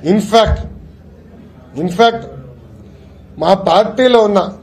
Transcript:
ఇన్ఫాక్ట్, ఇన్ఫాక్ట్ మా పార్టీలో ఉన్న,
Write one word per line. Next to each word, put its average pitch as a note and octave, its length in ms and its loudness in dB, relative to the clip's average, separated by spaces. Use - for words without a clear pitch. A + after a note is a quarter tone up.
ఇన్ఫాక్ట్, G#3+ 600 0
ఇన్ఫాక్ట్ G#3 480 -2
మా E3 160 2
పార్టీలో A3 680 2
ఉన్న, G3+ 320 0